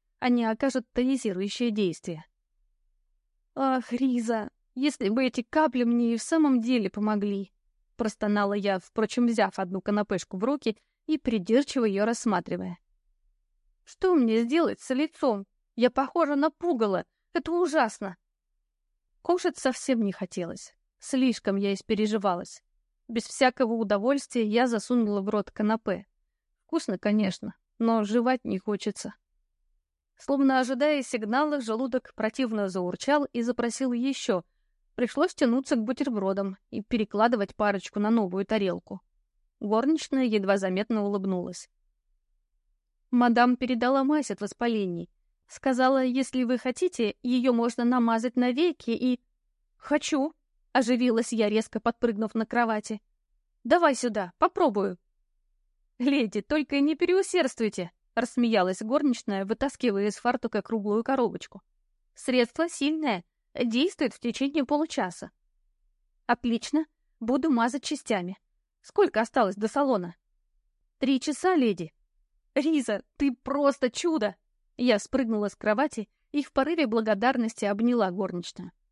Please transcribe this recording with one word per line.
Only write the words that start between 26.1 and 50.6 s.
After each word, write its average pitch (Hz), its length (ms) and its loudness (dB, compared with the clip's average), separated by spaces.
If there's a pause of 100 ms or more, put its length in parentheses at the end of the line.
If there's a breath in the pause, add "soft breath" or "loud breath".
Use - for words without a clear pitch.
Вкусно, - 340 -4
конечно, 208 560 -2 (240)
но 226 260 2
жевать 240 400 0
не 208 140 -4
хочется. - 560 -6 (1040)
Словно 269 440 2
ожидая 269 420 2
сигнала, 254 580 -2
желудок 233 540 -4
противно 220 540 -2
заурчал 190 640 -2
и 233 100 -2
запросил 240 500 -2
ещё. 240 500 -2 (520)
Пришлось 277 400 0
тянуться 262 420 0
к 220 80 -2
бутербродам 202 720 -2 (140)
и 220 120 -8
перекладывать 214 720 -2
парочку 202 460 -2
на 208 100 0
новую 196 360 0
тарелку. 190 560 -4 (580)
Горничная 254 640 0
едва 202 320 2
заметно 196 480 -2
улыбнулась. 190 640 -4 (1400)
«Мадам 240 460 4
передала 254 480 0
мазь 302 260 0
от - 100 -6
воспалений. 202 680 -4 (380)
Сказала, 262 540 2
если 254 420 0
вы 240 140 0
хотите, 247 640 -2
её 247 300 2
можно 233 320 0
намазать 240 520 2
на 247 160 2
веки 302 380 -2
и». 247 300 0 (560)
«Хочу!» — 294 580 -2 (380)